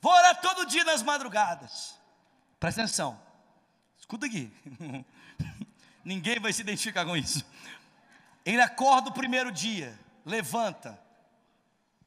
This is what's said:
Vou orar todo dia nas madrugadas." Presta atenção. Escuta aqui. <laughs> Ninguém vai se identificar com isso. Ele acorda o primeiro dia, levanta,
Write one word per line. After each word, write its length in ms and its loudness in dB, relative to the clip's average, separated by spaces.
Vou 100 6
orar 300 8
todo 240 0
dia 180 2
nas 200 2
madrugadas." 960 -4
Presta 220 -4
atenção. 400 -4
Escuta 260 -10
aqui. 260 -6
<laughs> 720 -14
Ninguém 360 -4
vai 120 -4
se 100 -4
identificar 440 -4
com 100 -2
isso. 300 -2
Ele 180 2
acorda 480 4
o 40 -12
primeiro 380 -2
dia, 480 -8
levanta, 760 -6